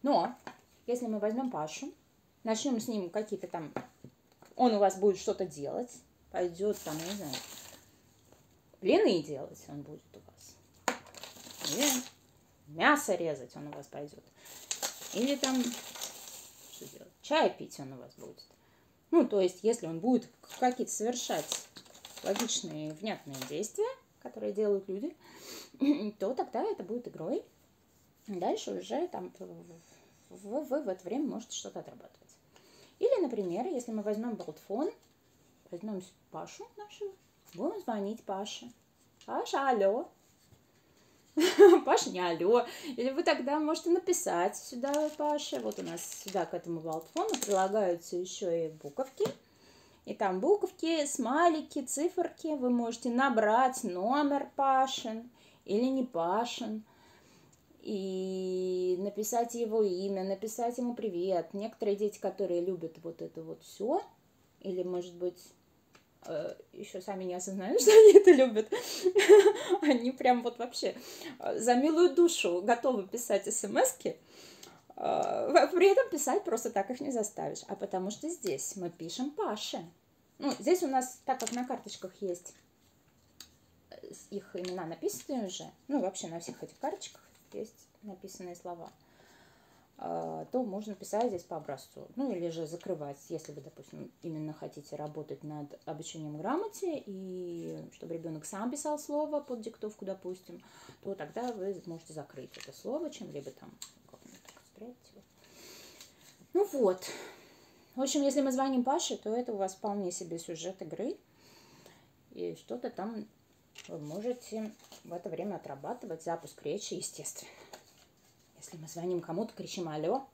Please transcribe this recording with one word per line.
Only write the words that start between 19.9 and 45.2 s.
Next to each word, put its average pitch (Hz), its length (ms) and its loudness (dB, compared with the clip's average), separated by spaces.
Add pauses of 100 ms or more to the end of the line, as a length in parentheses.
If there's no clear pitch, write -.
будет 233 280 2 (140)
к-, - 180 -20
какие-то 247 320 0
совершать 220 540 -4 (800)
логичные, 160 680 -4
внятные 156 440 -8 (120)
действия, 214 380 -4 (340)
которые 214 320 -6
делают 202 360 0
люди, 208 260 -6 (640)
<clears throat> 277 400 0
то 214 140 -2
тогда 262 300 -4
это 403 200 -4
будет 233 240 -6
игрой. 202 360 -6 (840)
Дальше 214 440 -4
уже 208 380 -4
там 185 300 -10
в-, 190 60 -12 (840)
в-, 202 380 -8
вы 285 140 -2
в 226 80 -4
это 185 140 -6
время 247 240 -4
можете 208 300 -8
что-то - 240 -10
отрабатывать. - 380 -20 (800)
Или, 480 220 4
например, 208 460 -2
если 247 240 -4
мы 214 100 -4
возьмём 214 340 -2
болтфон, 226 560 -4 (800)
возьмём 190 300 -8
с-, - 120 -20 (180)
Пашу - 340 -14 (120)
нашего, 415 340 -10 (420)
будем 339 280 -6
звонить 214 420 -6
Паше. 208 480 -8 (540)
"Паша, 277 440 -2
алло". 220 400 2 (1300)
<laughs> 339 500 10
Паша, 302 260 4
не 180 80 -4
алло. 180 460 4 (300)
Или 240 160 0
вы 294 120 -2
тогда 285 360 2
можете 311 300 -2
написать 214 680 0
сюда 285 600 -2
Паше. 294 420 -2